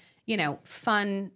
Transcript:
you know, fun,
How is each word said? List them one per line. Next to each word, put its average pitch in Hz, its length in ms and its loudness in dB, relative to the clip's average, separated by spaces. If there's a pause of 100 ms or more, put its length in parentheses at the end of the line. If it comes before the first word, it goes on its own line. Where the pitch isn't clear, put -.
(260)
you 220 100 0
know, 151 280 0
fun, 202 720 0